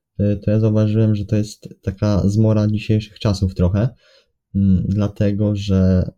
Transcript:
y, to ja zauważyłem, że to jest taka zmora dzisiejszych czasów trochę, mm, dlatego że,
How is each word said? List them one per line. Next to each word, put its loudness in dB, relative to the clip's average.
y, 0
to 0
ja 2
zauważyłem, 2
że -6
to -2
jest -6
taka 0
zmora 2
dzisiejszych -4
czasów -2
trochę, 0
mm, 2
dlatego 0
że, 2